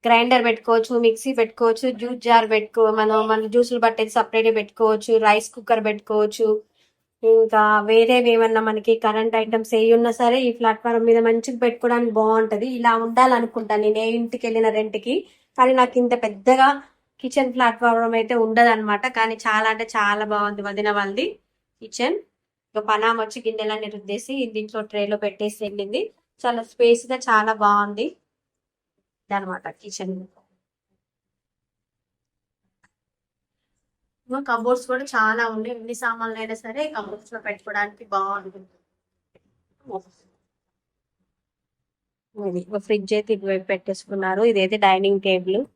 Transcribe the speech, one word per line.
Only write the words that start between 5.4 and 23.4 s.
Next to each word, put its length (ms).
కుక్కర్ 340
పెట్టుకోవచ్చు. 600
ఇంకా 400
వేరేవి 460
ఏమన్నా 340
మనకి 240
కరెంట్ 360
ఐటమ్స్ 380
ఏ 20
ఉన్నా 140
సరే 180
ఈ 100
ప్లాట్ఫామ్ 500
మీద 100
మంచిగా 360
పెట్టుకోవడానికి 540
బాగుంటది. 500
ఇలా 140
ఉండాలనుకుంటా 800
నేను 200
ఏ 20
ఇంటికి 280
వెళ్ళిన 300
రెంట్కి. 400
కానీ 220
నాకు 220
ఇంత 120
పెద్దగా 420
కిచెన్ 360
ప్లాట్ఫామ్ 640
అయితే 140
ఉండదన్నమాట. 600
కానీ 180
చాలా 260
అంటే 140
చాలా 380
బాగుంది 340
వదిన 300
వాళ్ళది 280
కిచెన్. 340
ఇంకా 120
పనామ 320
వచ్చి 220